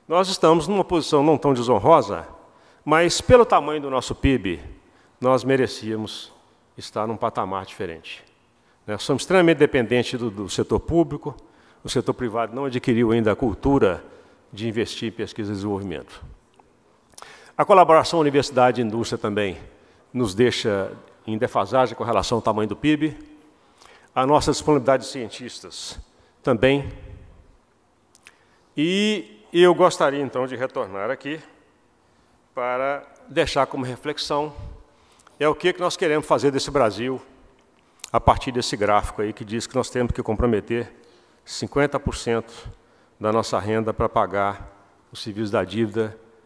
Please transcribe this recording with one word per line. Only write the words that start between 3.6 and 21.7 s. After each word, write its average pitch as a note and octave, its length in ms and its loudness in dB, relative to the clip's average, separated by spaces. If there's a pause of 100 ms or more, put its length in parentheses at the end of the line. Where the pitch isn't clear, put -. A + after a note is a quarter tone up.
do C#3 80 -8
nosso B2+ 240 -2
pib, G2 480 0 (580)
nós B2+ 220 2
merecíamos A2 880 -4 (440)
estar - 300 -6
num A2+ 100 -6
patamar G2 500 -4
diferente. - 580 -12 (600)
Nós G#2 160 -8
somos C3+ 200 -2
extremamente E3+ 360 4
dependentes B2 600 2
do, A#2 120 -4
do G2 180 -8
setor A2 300 -2
público, D3 560 -2 (480)
o - 60 -12
setor B2+ 260 -2
privado A2+ 400 -4
não C#3 120 -6
adquiriu A#2+ 440 0
ainda A2+ 220 2
a F#2+ 40 0
cultura A2+ 680 2 (480)
de G#2+ 160 -6
investir A2 400 -4
em G#2 40 -6
pesquisa G#2 380 -8
e G#2 40 -4
desenvolvimento. G2 680 -8 (1300)
A - 80 0
colaboração E3 540 6
universidade B2+ 640 2
e B2 40 0
indústria A2+ 340 -4
também G#2 400 -2 (540)
nos A#2+ 220 -2
deixa G#2 580 0 (340)
em G#2+ 120 -4
defasagem A#2 560 0